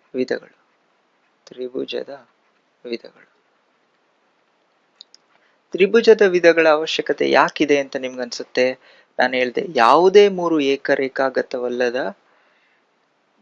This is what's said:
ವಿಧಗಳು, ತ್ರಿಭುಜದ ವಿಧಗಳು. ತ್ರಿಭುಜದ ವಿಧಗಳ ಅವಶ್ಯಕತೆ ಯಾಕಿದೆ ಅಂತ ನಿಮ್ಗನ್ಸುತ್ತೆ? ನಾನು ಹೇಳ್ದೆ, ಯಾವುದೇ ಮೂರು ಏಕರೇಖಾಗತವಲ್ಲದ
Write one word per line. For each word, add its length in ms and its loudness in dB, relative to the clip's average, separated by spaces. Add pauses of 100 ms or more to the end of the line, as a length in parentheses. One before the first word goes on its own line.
(160)
ವಿಧಗಳು, 420 -6 (880)
ತ್ರಿಭುಜದ 840 -12 (580)
ವಿಧಗಳು. 440 -14 (2500)
ತ್ರಿಭುಜದ 500 4
ವಿಧಗಳ 480 4
ಅವಶ್ಯಕತೆ 600 -2
ಯಾಕಿದೆ 480 2
ಅಂತ 160 -8
ನಿಮ್ಗನ್ಸುತ್ತೆ? 840 -6 (400)
ನಾನು 140 -2
ಹೇಳ್ದೆ, 320 -4 (100)
ಯಾವುದೇ 540 6
ಮೂರು 300 -2
ಏಕರೇಖಾಗತವಲ್ಲದ 1600 -4 (1200)